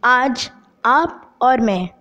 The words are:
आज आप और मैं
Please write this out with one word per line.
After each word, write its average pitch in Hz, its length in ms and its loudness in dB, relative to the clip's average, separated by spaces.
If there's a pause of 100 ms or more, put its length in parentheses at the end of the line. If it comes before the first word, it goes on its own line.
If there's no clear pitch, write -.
आज 247 480 0 (340)
आप 294 560 -2
और 254 200 2
मैं 190 280 -2 (120)